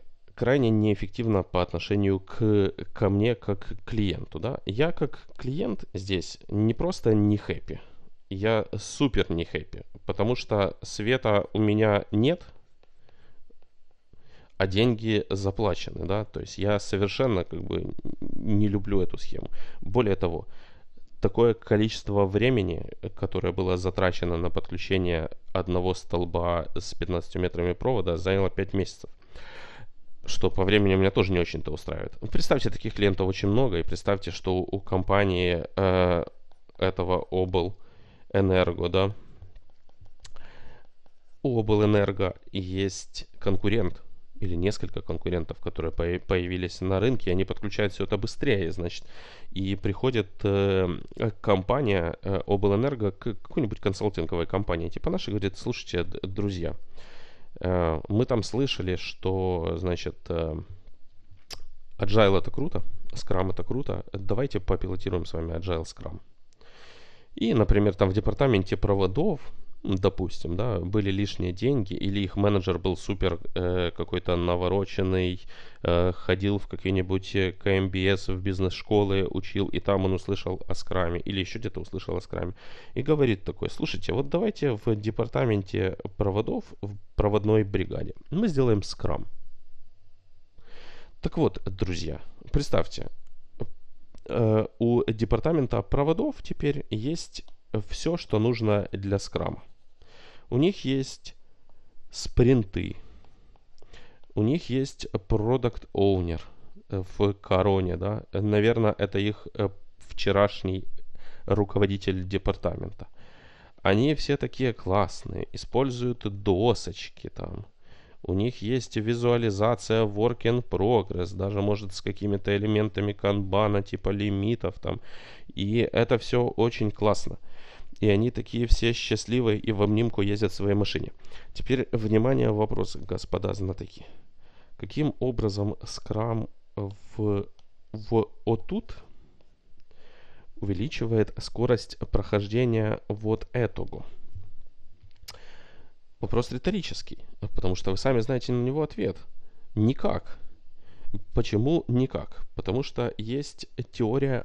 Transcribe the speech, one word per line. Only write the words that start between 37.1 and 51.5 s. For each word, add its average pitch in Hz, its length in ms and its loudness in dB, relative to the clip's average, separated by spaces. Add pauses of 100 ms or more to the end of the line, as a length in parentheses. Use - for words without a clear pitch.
Обл 92 460 0 (580)
Энерго, 92 540 4
да, 95 260 2 (2250)
у 120 160 2
Обл 107 240 4
Энерго 101 520 4 (180)
есть 95 760 -4 (100)
конкурент 98 640 2 (400)
или 90 140 0
несколько 98 460 -2
конкурентов, 85 580 -4
которые 82 320 -4
поя-, 87 280 0
появились 90 600 -2
на 95 180 2
рынке, 120 300 2
и - 40 4
они 92 120 4
подключают - 480 -2
все 98 100 -4
это 104 140 0
быстрее, 98 540 0
значит. 90 340 -6 (460)
И 95 240 -2
приходит, 107 520 0 (160)
э, 98 440 4 (520)
компания, 98 840 2